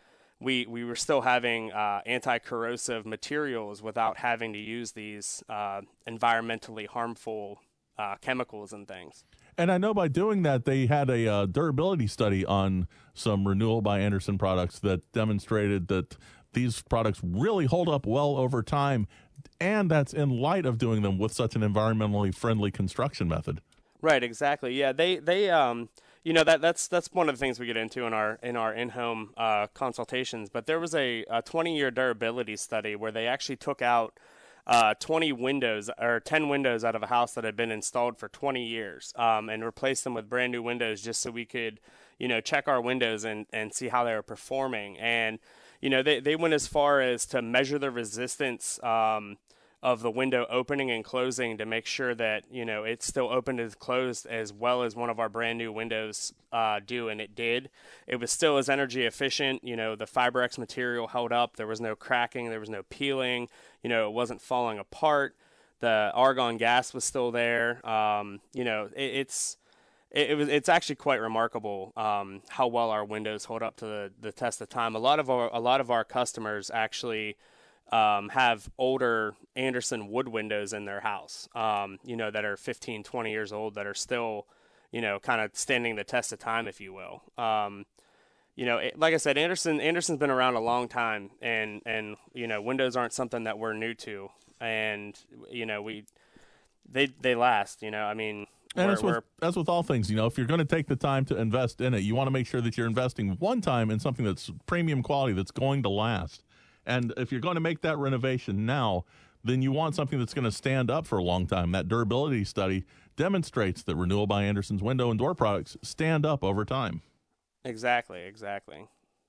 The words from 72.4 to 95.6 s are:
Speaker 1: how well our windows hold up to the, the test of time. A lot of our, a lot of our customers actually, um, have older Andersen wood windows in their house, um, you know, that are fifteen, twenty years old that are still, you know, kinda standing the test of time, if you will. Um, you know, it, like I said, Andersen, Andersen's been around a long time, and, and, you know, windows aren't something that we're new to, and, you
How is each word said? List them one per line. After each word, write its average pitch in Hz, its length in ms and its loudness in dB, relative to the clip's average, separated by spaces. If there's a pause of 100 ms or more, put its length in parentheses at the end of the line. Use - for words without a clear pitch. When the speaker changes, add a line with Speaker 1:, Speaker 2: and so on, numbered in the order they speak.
Speaker 1:
how - 160 0
well 117 240 2
our 107 160 0
windows 107 400 -6
hold 113 160 -6
up 113 160 -6
to - 80 -12
the, 104 340 -8
the 110 120 -10
test 117 300 -4
of 110 80 -14
time. 117 260 -2
A 110 40 -4
lot 139 200 4
of 135 100 0
our, 120 240 0
a 120 60 -2
lot 123 200 4
of 123 120 -2
our 117 120 2
customers 107 680 -4
actually, 110 640 -4 (540)
um, 104 380 4
have 120 380 2 (120)
older 123 560 0 (200)
Andersen 123 540 -2
wood 127 180 -2
windows 107 460 -4
in 104 120 -6
their 101 160 -8
house, 101 520 -8
um, 101 500 -2
you 123 120 -10
know, 110 160 -4
that 104 120 -4
are 101 140 -4
fifteen, 117 460 -8
twenty 113 260 -6
years 107 240 -6
old 107 220 -8
that 104 100 -6
are 101 80 -8
still, 113 540 -6 (440)
you 120 100 -6
know, 101 180 -2
kinda 110 340 0
standing 120 420 0
the 104 80 -6
test 120 300 -4
of 104 60 -10
time, 113 280 -4
if 98 140 -14
you 95 120 -16
will. 90 280 -16 (160)
Um, 104 480 -2 (720)
you 123 100 -6
know, 120 140 2
it, - 180 -4
like 160 160 4
I 160 40 6
said, 143 200 2
Andersen, 165 420 0
Andersen's 165 380 0
been 139 140 2
around 127 240 4
a 113 60 0
long 120 260 0
time, 110 420 -2 (140)
and, 110 420 -2
and, 107 320 -4 (160)
you 120 140 -6
know, 107 120 -2
windows 127 360 0
aren't 120 180 -2
something 120 300 -4
that 110 160 -4
we're 113 140 -4
new 110 200 -6
to, 101 360 -12 (300)
and, 110 560 -4 (360)
you 117 160 -6